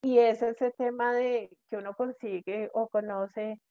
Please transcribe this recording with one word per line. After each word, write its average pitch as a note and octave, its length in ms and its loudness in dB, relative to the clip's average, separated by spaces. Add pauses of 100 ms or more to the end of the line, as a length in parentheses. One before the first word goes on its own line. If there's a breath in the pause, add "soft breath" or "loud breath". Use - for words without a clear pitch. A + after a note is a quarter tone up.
y B3+ 200 6
es A3+ 200 6
ese A#3+ 300 0
tema A#3+ 420 -2
de B3 380 0 (180)
que A3 80 -8
uno G3+ 180 -8
consigue G#3+ 800 -4
o A3+ 160 0
conoce G#3 720 -4 (100)